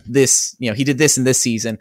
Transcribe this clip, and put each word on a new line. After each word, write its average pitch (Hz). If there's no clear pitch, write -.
this, -
you 120
know, -
he 135
did 135
this 143
in 127
this 127
season. 113